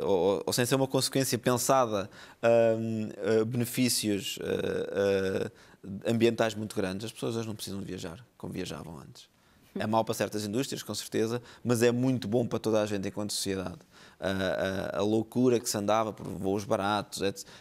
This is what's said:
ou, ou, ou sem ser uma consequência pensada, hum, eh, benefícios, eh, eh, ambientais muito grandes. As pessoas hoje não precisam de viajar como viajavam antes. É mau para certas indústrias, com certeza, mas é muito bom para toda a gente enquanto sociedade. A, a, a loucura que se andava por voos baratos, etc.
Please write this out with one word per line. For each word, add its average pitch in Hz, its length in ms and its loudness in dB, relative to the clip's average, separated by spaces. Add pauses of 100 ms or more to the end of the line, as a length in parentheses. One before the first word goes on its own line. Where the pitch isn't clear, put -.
ou, - 60 -2
ou, 95 380 4
ou - 60 0
sem 123 120 2
ser 127 120 2
uma 135 100 2
consequência 131 500 0
pensada, 120 720 2 (720)
hum, 113 380 -2
eh, 110 280 4
benefícios, 117 960 0
eh, 98 1120 0 (540)
eh, 98 60 0
ambientais 113 440 4
muito 107 220 -8
grandes. 98 300 -4
As 113 60 -10
pessoas 123 220 -6
hoje 113 140 -4
não 107 80 -8
precisam 98 240 -10
de 92 60 -10
viajar 92 380 -10 (140)
como 95 140 -10
viajavam 82 480 -10
antes. - 280 -20 (460)
É 190 120 -2
mau 110 180 2
para - 100 -2
certas 104 300 -2
indústrias, 120 380 -4
com 104 120 -8
certeza, 113 480 -4 (200)
mas 117 200 2
é 120 80 8
muito 120 380 0
bom 117 180 2
para 113 140 -2
toda 107 200 2
a 107 60 0
gente 101 220 -4
enquanto 101 240 -6
sociedade. 95 480 -4 (380)
A, 95 760 -2
a, - 60 -2
a - 20 2
loucura 113 560 2
que - 100 -4
se - 80 -2
andava 107 360 2
por - 140 -12
voos 98 380 -2
baratos, 101 580 -2
etc. 98 240 -4 (140)